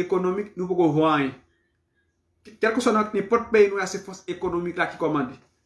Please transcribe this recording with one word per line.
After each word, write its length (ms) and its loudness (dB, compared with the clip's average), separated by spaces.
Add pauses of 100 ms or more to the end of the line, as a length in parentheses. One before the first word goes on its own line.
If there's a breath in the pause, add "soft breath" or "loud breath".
ekonomik, 540 -2
nou 140 -4
poko 240 2
vwa 240 2
anyen. 160 -2 (1300)
Kèlkeswa 340 2
nan 180 0
nenpòt 400 0
peyi 180 6
nou, 180 -2
se 160 -8
fòs 260 -16
ekonomik 480 -4
la 120 -2
ki 100 -14
kòmande. 360 -2 (280)